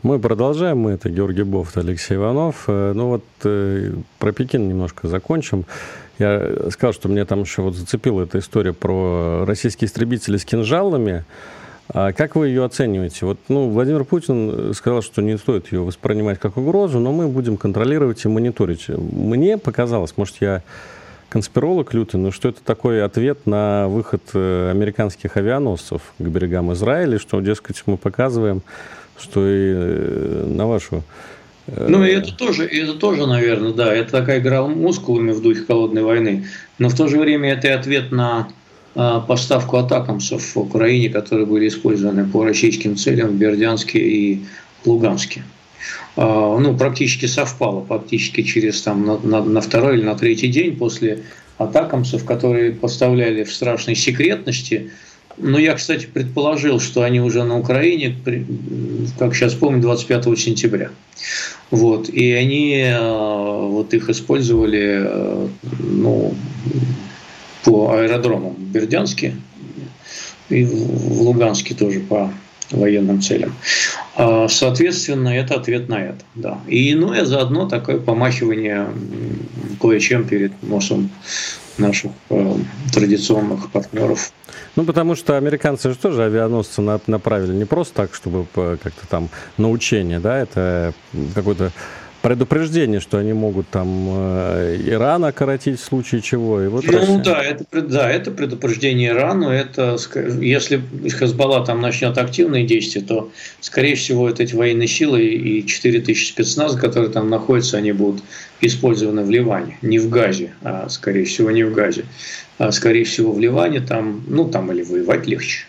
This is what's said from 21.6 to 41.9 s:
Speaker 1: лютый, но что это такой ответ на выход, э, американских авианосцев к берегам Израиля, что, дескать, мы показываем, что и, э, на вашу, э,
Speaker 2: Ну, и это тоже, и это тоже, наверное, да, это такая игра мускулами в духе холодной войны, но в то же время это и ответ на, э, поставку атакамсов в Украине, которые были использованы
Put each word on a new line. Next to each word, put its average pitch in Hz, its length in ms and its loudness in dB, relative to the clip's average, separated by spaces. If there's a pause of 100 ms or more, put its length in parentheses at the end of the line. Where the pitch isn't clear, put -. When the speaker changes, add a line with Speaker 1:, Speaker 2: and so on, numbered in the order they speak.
Speaker 1:
лютый, 110 260 -2
но 95 100 0
что - 180 -4
это - 160 -6
такой 113 400 0
ответ 120 420 -2
на 104 420 2
выход, 104 340 -2 (120)
э, 92 360 0
американских 101 680 -2
авианосцев 113 640 -2 (180)
к - 40 -8
берегам 87 500 0
Израиля, 120 460 0
что, - 220 -2
дескать, - 460 -4
мы 101 100 0
показываем, 107 680 0 (560)
что - 300 -2
и, 98 260 2
э, 76 760 -2
на 90 180 0
вашу, 98 360 -2 (640)
э, - 220 -4
Speaker 2:
Ну, 190 160 6
и 185 60 4
это 196 260 0
тоже, 190 320 -2
и 151 120 -4
это 156 140 -4
тоже, 156 320 0
наверное, 117 460 2
да, 113 220 2
это 117 180 0
такая 131 280 2
игра 131 260 2
мускулами 151 640 0
в 110 100 -2
духе 113 220 2
холодной 110 380 0
войны, 110 440 0 (320)
но 123 100 2
в 123 80 2
то 156 120 2
же 147 100 2
время 147 340 2
это 135 160 0
и - 20 4
ответ 131 400 0
на, 120 380 0 (480)
э, 120 320 2
поставку 127 480 0
атакамсов 127 640 0
в - 160 -6
Украине, 110 520 2
которые 104 360 0
были 107 220 2
использованы 101 580 0